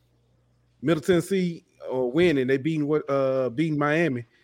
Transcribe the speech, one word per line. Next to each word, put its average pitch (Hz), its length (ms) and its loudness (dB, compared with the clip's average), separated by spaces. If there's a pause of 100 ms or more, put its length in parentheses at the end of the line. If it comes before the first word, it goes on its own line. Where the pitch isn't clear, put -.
(800)
Middle 151 220 0
Tennessee, 175 600 0 (280)
uh, 131 40 -2
winning, 135 500 2
they 135 100 2
beating 147 300 -2
what, 151 220 -2
uh, 135 400 0
beating 151 280 -2
Miami." 147 440 0
He - 60 -16 (160)